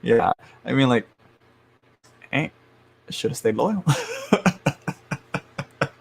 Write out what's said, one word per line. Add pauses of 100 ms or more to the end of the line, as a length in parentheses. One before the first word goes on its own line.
Yeah, (300)
I
mean,
like, (1200)
eh, (600)
shoulda
stayed
loyal.
<laughs> (140)